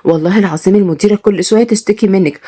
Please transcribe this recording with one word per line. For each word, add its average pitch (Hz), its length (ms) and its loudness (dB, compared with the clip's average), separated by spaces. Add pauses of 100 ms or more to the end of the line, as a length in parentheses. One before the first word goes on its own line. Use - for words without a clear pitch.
والله 165 340 0
العظيم 190 360 0
المديرة 202 420 0
كل 196 280 -2
شوية 220 200 2
تشتكي 214 420 -2
منك 190 420 0